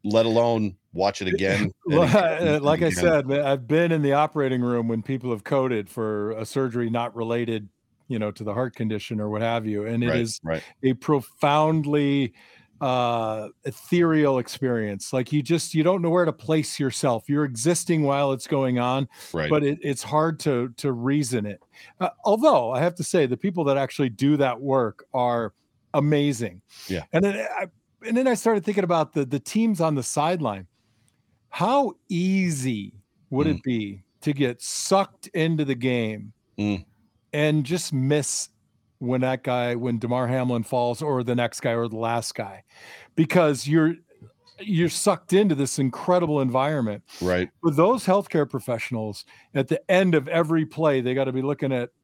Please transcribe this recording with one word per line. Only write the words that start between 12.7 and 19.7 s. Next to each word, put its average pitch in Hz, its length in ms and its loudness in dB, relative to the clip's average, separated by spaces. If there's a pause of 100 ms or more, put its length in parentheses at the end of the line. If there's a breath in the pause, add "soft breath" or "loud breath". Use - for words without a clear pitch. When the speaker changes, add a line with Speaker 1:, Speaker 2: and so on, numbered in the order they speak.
Speaker 2:
uh, 117 680 -2 (140)
ethereal 156 760 2
experience. 113 720 -4
Like, 127 200 -2
you 147 80 2
just, 160 320 -2
you 156 120 2
don't 180 180 2
know 170 80 0
where 175 140 4
to 156 80 0
place - 480 -2
yourself. 127 480 -2
You're 147 160 0
existing 151 580 0
while 139 300 2
it's - 160 -6
going 131 320 0
on, 127 280 0 (240 loud breath)
Speaker 1:
Right. 156 160 -2
Speaker 2:
but 151 140 4
it, 143 200 0